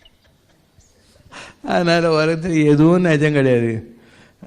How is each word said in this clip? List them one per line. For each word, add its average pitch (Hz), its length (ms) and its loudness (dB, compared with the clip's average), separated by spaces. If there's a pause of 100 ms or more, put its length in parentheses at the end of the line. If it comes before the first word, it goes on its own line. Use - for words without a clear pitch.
(1600)
அதனால 170 640 0
உலகத்துல 160 400 -2
எதுவும் 156 360 4
நிஜம் 151 320 0
கிடையாது. 120 680 -2 (480)